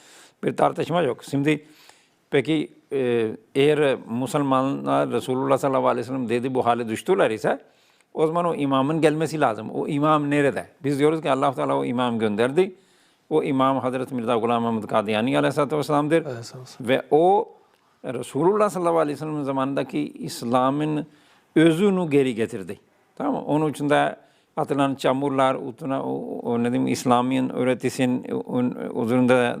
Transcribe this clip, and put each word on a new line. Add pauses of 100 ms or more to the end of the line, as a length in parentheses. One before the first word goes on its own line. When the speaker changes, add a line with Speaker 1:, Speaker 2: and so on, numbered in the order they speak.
(440)
Speaker 1:
bir
tartışma
yok.
Şimdi (680)
peki, (200)
e, (280)
eğer (120)
Müslümanlar
Resulullah
sallallahu
aleyhi
ve
sellem
dedi
bu
hale
düştüler
ise (540)
o
zaman
o
imamın
gelmesi
lazım.
O
imam
nerede? (180)
Biz
diyoruz
ki
Allah
Teala
o
imam
gönderdi. (540)
O
imam
Hazreti
Mirza
Ghulam
Ahmad
Kadiyani
aleyhissalatü
vesselam'dır.
Speaker 2:
Aleyhisselam. (160)
Speaker 1:
Ve (100)
o (560)
Resulullah
sallallahu
aleyhi
ve
sellem
zamanındaki
İslam'ın (500)
özünü
geri
getirdi. (360)
Tamam
mı?
Onun
için
de (420)
atılan
çamurlar,
utuna,
o,
o,
ne
diyeyim,
İslam'ın
öğretisinin,
o,
üzerinde